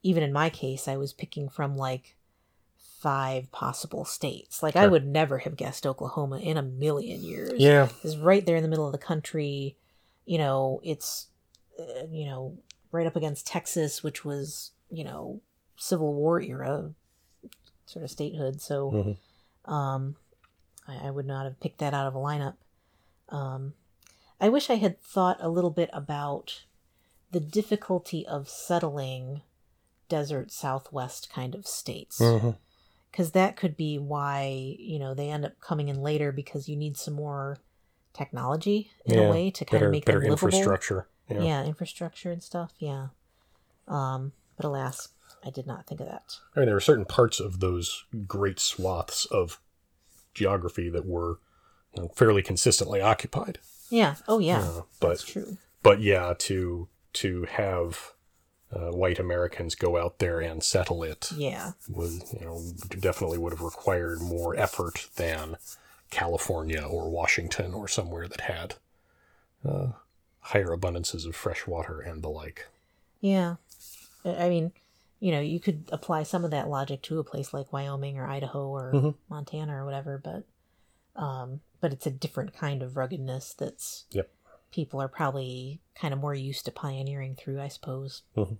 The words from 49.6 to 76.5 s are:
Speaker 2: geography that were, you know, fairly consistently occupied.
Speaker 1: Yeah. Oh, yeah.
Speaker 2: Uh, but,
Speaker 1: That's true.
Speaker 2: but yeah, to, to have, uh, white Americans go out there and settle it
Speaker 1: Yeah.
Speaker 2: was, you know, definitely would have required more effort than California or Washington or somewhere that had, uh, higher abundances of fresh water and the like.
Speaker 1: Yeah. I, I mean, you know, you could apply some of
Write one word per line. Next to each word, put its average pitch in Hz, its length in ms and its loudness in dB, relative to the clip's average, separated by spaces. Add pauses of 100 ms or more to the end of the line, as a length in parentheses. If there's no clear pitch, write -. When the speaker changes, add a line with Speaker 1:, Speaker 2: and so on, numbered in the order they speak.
Speaker 2:
geography 90 580 0
that 85 160 -2
were, 85 340 -2 (540)
you 92 80 -6
know, 87 120 -6
fairly 104 280 8
consistently 98 580 4
occupied. 113 580 2 (320)
Speaker 1:
Yeah. 196 260 6 (120)
Oh, 220 100 6
yeah. 170 220 4
Speaker 2:
Uh, 85 220 -2 (180)
but, 87 80 6
Speaker 1:
That's 87 160 2
true. - 320 -8 (260)
Speaker 2:
but 104 180 10
yeah, 92 400 4
to, 90 480 -2 (260)
to 90 300 -2
have, 90 680 -2 (600)
uh, 87 180 -4
white 90 280 2
Americans 87 560 -2
go 87 220 2
out 85 220 0
there 85 220 2
and 80 220 -4
settle 87 420 2
it - 280 -6
Speaker 1:
Yeah. 147 400 -4 (160)
Speaker 2:
was, 85 460 -6
you - 100 -10
know, 82 180 -10 (380)
definitely 85 380 0
would 85 140 -2
have 82 100 -8
required 85 580 -2
more 85 360 -2
effort - 600 -2
than 82 400 -2 (540)
California 80 720 -2
or 82 260 -4
Washington 87 640 0
or 101 160 -8
somewhere 87 400 -4
that - 140 -10
had, 85 320 -6 (880)
uh, 139 280 -2 (480)
higher 87 360 0
abundances 87 500 -4
of 82 80 -8
fresh - 320 -6
water 82 340 -6
and 80 220 -10
the 80 60 -8
like. 76 380 -10 (540)
Speaker 1:
Yeah. 185 360 2 (680)
I, - 220 -2
I - 40 4
mean, 170 220 2 (480)
you 190 120 2
know, 147 80 2
you 156 200 -2
could 156 320 -2
apply 156 320 -2
some 175 200 -2
of 160 60 0